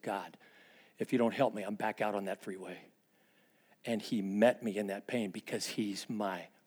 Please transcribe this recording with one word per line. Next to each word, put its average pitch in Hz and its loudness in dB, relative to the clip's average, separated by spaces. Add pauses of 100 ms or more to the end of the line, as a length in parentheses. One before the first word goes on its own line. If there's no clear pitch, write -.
"God, - -4 (640)
if - -2
you 131 4
don't 117 4
help 120 2
me, 104 -6
I'm 104 -4
back 107 -2
out 107 0
on 98 -2
that 95 -6
freeway." 92 -8 (1040)
And 117 0
he 107 -2
met 104 6
me 104 0
in 104 0
that 98 -4
pain 110 -2
because 104 -6
he's 101 -4
my 101 -2 (260)